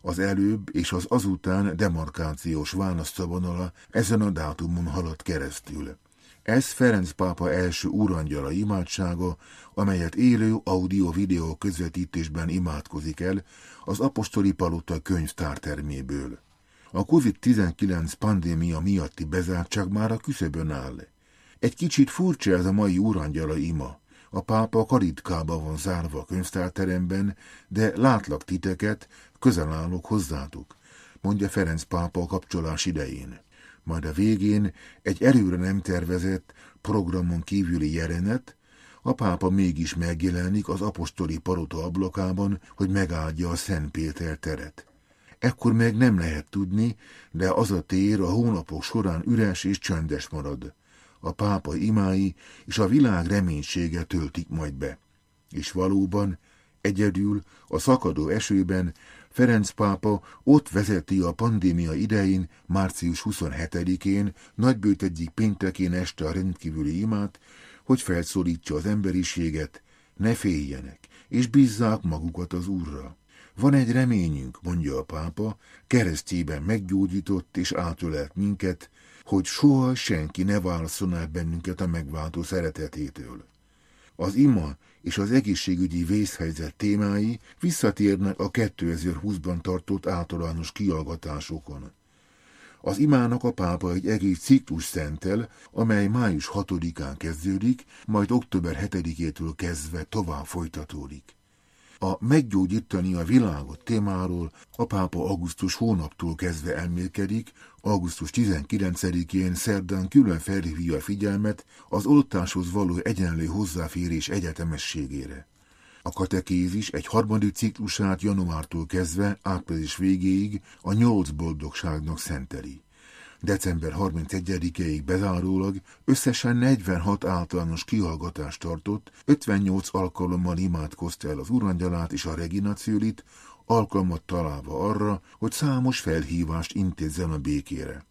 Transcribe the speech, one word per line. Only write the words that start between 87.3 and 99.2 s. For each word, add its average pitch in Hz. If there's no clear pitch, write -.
visszatérnek 101
a 98
kétezer-húszban 87
tartott 92
általános 82
kiallgatásokon. 76
Az -
imának 123
a 120
pápa 87
egy 90
egész 98
ciklus 131
szentel, 92
amely 107
május 107
hatodikán 82
kezdődik, 95
majd 107
október 90
hetedikétől 80